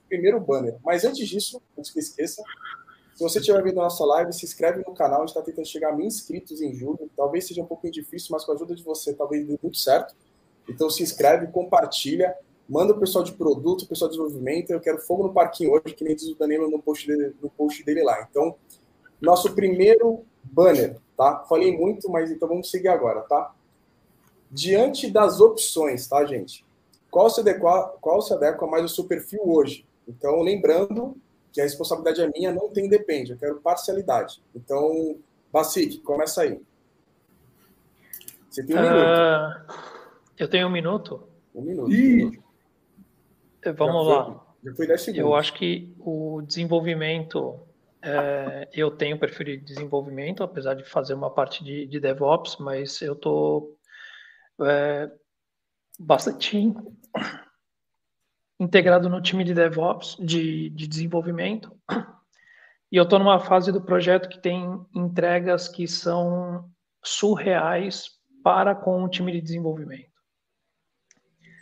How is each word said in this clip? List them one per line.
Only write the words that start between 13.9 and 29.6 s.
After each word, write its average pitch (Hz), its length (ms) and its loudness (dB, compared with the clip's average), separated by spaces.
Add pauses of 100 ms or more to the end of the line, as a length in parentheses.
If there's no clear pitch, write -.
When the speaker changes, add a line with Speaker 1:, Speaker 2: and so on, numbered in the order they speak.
Speaker 1:
de 160 60 -8
desenvolvimento, 151 560 -4
eu 165 80 -2
quero 160 200 -2
fogo 185 240 -2
no 190 100 -4
parquinho 165 380 2
hoje, 160 220 2
que - 120 -10
nem 156 100 0
diz 160 140 -10
o 156 80 -10
Danilo 156 320 0
no 151 120 -4
post 151 240 -4
dele, 147 360 -2
no 143 80 -8
post 147 340 -4
dele 151 200 0
lá. 113 260 0
Então, 165 260 0 (640)
nosso 180 340 4
primeiro 208 720 4 (160)
banner, 143 560 4 (200)
tá? 139 320 2
Falei 175 260 4
muito, 196 340 -2
mas 165 220 -2
então 160 160 -6
vamos 175 240 -4
seguir 185 160 0
agora, 120 360 2
tá? - 300 0 (960)
Diante 202 640 2
das 202 300 6
opções, 160 640 4
tá, 143 180 2
gente? 131 400 -8 (460)
Qual 196 180 6
se 226 120 -2
adequa, 180 580 2
qual 170 220 2
se - 120 -2
adequa 151 320 0
mais 160 180 0
ao 170 60 -4
seu 175 140 -4
perfil 180 400 -6
hoje? 160 420 2 (220)